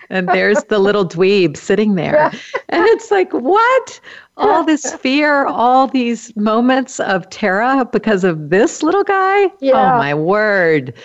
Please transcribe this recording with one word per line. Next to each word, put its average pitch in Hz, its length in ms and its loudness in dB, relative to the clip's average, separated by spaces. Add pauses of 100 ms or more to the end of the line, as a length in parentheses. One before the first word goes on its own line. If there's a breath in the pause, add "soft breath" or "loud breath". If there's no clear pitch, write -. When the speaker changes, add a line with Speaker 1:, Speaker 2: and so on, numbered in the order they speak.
Speaker 1:
and 185 200 -6
there's 196 360 2
the 220 140 -2
little 202 280 2
dweeb 180 500 0
sitting 208 400 -2
there. 151 180 -4
Speaker 2:
Yeah. 311 160 2 (380 loud breath)
Speaker 1:
And - 180 0
it's - 240 0
like, 370 220 0
what? 453 680 0 (380 loud breath)
All 359 260 0
this 302 300 -2
Speaker 2:
<laughs> 320 80 -16
Speaker 1:
fear, 285 440 0
all 262 420 2
these 240 480 -4
moments 240 640 0
of 190 300 -2
terror 233 540 0
because 208 400 -2
of 156 260 -2
this 208 320 0
little 359 220 0
guy? 392 460 0 (100)
Speaker 2:
Yeah. 262 340 2
Speaker 1:
Oh, 240 40 2
my 143 160 -2
word. 165 800 0 (100)